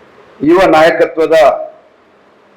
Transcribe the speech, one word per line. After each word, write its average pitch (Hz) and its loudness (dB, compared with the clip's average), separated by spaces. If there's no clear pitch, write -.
ಯುವ 170 2
ನಾಯಕತ್ವದ 160 0